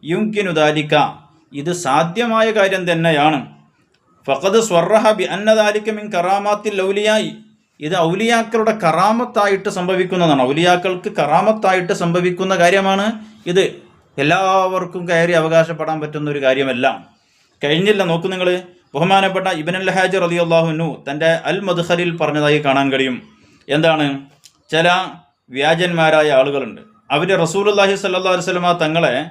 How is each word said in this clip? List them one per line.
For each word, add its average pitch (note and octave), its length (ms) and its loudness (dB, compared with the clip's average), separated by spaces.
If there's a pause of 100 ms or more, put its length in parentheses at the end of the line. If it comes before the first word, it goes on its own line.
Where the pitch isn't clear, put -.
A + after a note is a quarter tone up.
യുംകിനു G3+ 500 -2
ദാലിക, D3+ 420 2 (580)
ഇത് C#3+ 240 -6
സാധ്യമായ G#3+ 720 0
കാര്യം G3 340 0
തന്നെയാണ്. D#3+ 540 2 (880)
ഫഖദ് F#3+ 360 2
സ്വറഹ G3+ 500 2
ബി F3+ 160 -2
അന്ന G#3 260 0
ദാലിക G#3+ 360 0
മിൻ G#3 200 -8
കറാമാത്തിൽ G#3 720 -2
ഔലിയായി, G3+ 480 0 (500)
ഇത് D#3 200 -4
ഔലിയാക്കളുടെ A3 760 0
കറാമത്തായിട്ട് G3+ 920 0
സംഭവിക്കുന്നതാണ്. F3+ 720 0
ഔലിയാക്കൾക്ക് F3+ 680 0
കറാമത്തായിട്ട് F#3 840 0
സംഭവിക്കുന്ന F3+ 600 -2
കാര്യമാണ് F#3+ 500 2 (400)
ഇത്. F3 180 2 (520)
എല്ലാവർക്കും F#3 920 0
കയറി E3+ 280 2
അവകാശപ്പെടാൻ D#3+ 640 0
പറ്റുന്ന D3+ 320 -6
ഒരു D3 120 -4
കാര്യമല്ല. C3 440 2 (760)
കഴിഞ്ഞില്ല, F#3+ 420 2
നോക്കൂ E3+ 240 -2
നിങ്ങൾ, F#3 200 -2 (440)
ബഹുമാനപ്പെട്ട F#3+ 640 0
ഇബ്നുൽ F3+ 340 -4
ഹാജ് F#3 300 0
റളിയല്ലാഹു E3 480 0
അൻഹു D#3+ 200 -4 (140)
തൻ്റെ D3+ 260 -2 (160)
അൽ E3 160 -2
മദ്ഖലിൽ F3 560 -2
പറഞ്ഞതായി D3+ 440 0
കാണാൻ C#3 300 2
കഴിയും. C3 260 -2 (520)
എന്താണ്? D#3 380 2 (640)
ചില E3 160 2 (640)
വ്യാജന്മാരായ D#3 800 2
ആളുകളുണ്ട്, C3+ 500 0 (300)
അവര് F3 280 0
റസൂലുള്ളാഹി G3 580 2
സ്വല്ലല്ലാഹു F#3 400 -2
അലൈഹി E3+ 100 -4
വസല്ലമ F3 320 0
തങ്ങളെ D#3 360 0 (160)